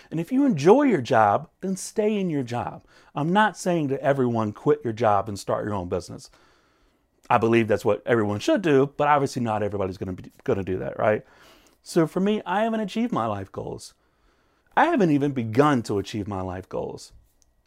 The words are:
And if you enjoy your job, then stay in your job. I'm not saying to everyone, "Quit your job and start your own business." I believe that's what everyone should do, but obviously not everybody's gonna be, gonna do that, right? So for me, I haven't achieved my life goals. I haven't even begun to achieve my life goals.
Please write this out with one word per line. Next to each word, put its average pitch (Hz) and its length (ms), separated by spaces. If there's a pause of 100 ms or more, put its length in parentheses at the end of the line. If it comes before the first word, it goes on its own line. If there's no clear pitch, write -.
(100)
And 156 80
if 170 140
you 277 140
enjoy 208 380
your 202 180
job, 113 480 (100)
then 190 160
stay 214 420
in 190 120
your 143 120
job. 117 420 (300)
I'm 160 180
not 208 260
saying 170 300
to 135 140
everyone, 123 500
"Quit 147 320
your 117 80
job 104 360
and 101 100
start 113 260
your 104 100
own 90 140
business." - 420 (1000)
I 123 100
believe 113 300
that's 104 160
what 107 220
everyone 104 320
should 294 240
do, 143 340
but 143 120
obviously 139 340
not 107 200
everybody's 98 360
gonna 95 140
be, 92 200 (120)
gonna 98 200
do 92 140
that, - 200
right? 110 260 (580)
So 165 240
for - 140
me, 208 260
I 196 160
haven't 226 180
achieved 226 320
my 117 140
life 101 260
goals. - 400 (840)
I 269 100
haven't 247 240
even 147 220
begun 127 500
to 104 160
achieve 101 280
my 98 140
life 92 280
goals. - 440 (540)